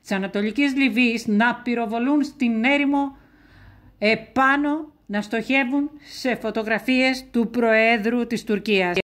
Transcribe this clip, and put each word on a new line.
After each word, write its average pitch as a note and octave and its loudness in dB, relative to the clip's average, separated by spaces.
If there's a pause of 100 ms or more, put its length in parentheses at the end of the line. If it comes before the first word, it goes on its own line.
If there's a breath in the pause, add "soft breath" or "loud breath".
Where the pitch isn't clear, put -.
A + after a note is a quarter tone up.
της - -8
Ανατολικής G#3 -2
Λιβύης A#3 0
να A3+ 2
πυροβολούν A#3 0
στην A#3 -2
έρημο C#4 0 (840 soft breath)
επάνω, C4+ 0 (140)
να G3+ -4
στοχεύουν C4 -2 (100)
σε - -6
φωτογραφίες A#3 -2
του A#3 0
Προέδρου A#3 2
της A#3 -4
Τουρκίας F#3+ 0